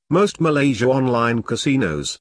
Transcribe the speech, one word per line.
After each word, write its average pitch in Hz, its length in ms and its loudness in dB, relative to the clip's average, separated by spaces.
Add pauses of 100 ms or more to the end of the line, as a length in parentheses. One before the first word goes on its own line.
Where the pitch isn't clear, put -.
(100)
Most 196 300 0
Malaysia 143 460 0
online 120 560 2
casinos 110 800 -2